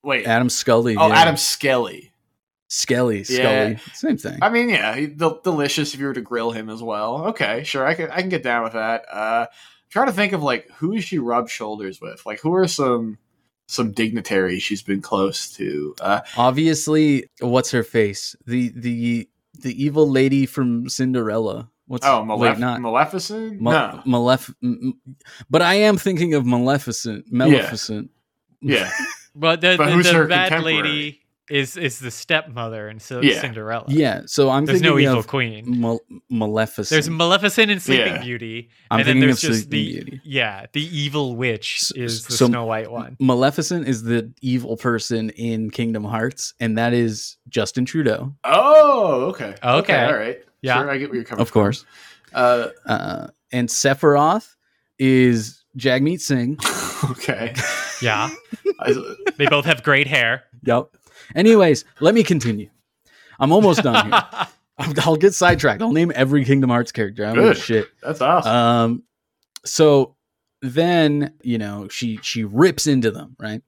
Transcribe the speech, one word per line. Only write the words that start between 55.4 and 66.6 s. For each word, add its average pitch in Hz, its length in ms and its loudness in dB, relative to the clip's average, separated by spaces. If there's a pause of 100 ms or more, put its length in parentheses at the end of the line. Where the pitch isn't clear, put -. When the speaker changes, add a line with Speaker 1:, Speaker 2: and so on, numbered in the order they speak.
Speaker 2:
Jagmeet 135 440 0
Singh. 131 420 -2
Speaker 1:
<laughs> - 40 -2 (440)
Okay. 117 420 -6 (480)
Speaker 3:
Yeah. 113 300 0 (480)
Speaker 1:
I - 160 0 (420)
Speaker 3:
They 143 80 2
both 143 200 2
have 147 180 0
great 139 240 2
hair. 127 360 0 (200)
Speaker 2:
Yep. 123 240 2 (480)
Anyways, 190 500 6 (140)
let 175 160 4
me 226 80 6
continue. 113 460 0 (720)
I'm 135 120 4
almost 196 320 6
done 139 260 2
here. 226 220 4
Speaker 3:
<laughs> - 480 -12
Speaker 2:
I'm, 147 200 -6
I'll 160 180 4
get 190 180 4
sidetracked. 151 480 2
I'll 226 80 0
name 165 240 2
every 135 300 2
Kingdom 135 260 4